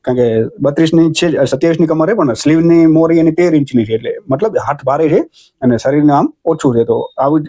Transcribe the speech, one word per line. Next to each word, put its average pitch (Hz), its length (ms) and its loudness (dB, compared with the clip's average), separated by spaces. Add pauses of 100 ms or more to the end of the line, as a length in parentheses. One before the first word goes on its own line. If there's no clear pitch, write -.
કારણ 123 160 -4
કે 113 440 -2
બત્રીસની 160 520 0
છે, 156 320 0
સત્યાવીસની 165 420 0
કમર 160 240 -2
છે, 233 40 0
પણ 147 200 -2
સ્લીવની 165 520 2
મોરી 160 320 2
એની 160 140 2
તેર 170 220 0
ઇંચની 135 300 0
છે, 107 80 -6
એટલે 113 220 -4 (160)
મતલબ 175 260 -2 (100)
હાથ 143 180 -6
ભારે 147 240 0
છે 180 120 2 (420)
અને 120 160 0
શરીરને 147 340 2
આમ 151 220 0 (100)
ઓછું 151 320 -2
છે. 117 80 2
તો 117 340 -4
આવું 147 260 0
જ, - 40 -12